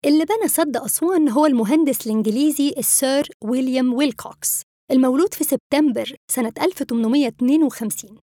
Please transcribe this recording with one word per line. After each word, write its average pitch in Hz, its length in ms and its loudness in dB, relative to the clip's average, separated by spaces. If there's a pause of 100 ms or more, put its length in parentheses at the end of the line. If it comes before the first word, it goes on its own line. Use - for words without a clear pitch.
اللي 311 200 4
بنى 427 240 0
سد 277 280 -2
أسوان 311 520 0
هو 285 180 2
المهندس 269 600 2
الإنجليزي 247 720 0
السير 269 500 0 (160)
ويليام 254 500 0
ويلكوكس، - 680 -4 (280)
المولود 262 440 4
في 302 100 -4
سبتمبر 262 720 0 (140)
سنة 233 220 -2 (100)
ألف 359 180 0
وتمنمية 240 480 0
اتنين 269 340 2
وخمسين - 640 -4